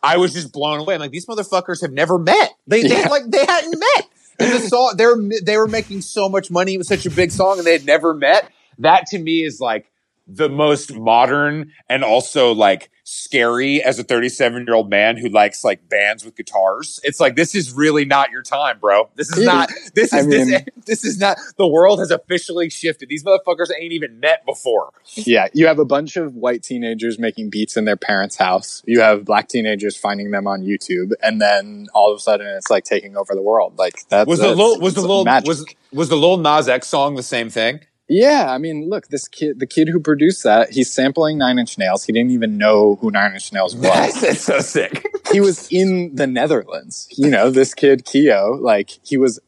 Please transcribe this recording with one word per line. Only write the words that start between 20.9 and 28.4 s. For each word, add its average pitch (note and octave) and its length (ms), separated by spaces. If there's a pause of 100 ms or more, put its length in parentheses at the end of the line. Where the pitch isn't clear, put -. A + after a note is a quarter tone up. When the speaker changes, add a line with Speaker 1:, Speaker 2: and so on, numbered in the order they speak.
Speaker 1:
is G#3+ 140
not, G3 180 (220)
the G3 100
world F3 300
has D#3+ 120
officially E3+ 600
shifted. D3+ 400
These D3+ 120
motherfuckers F3+ 460 (100)
ain't E3+ 140
even C#3 280
met D#3+ 260
before. A2 440 (240)
Speaker 2:
Yeah, A2 380
you D#3+ 140
have D#3 120
a D3+ 60
bunch C#3 320
of D#3 180
white A#2+ 280
teenagers A#2 560
making A2 320
beats G#2+ 260
in A2 80
their G#2 120
parents' G2 400
house. F#2 500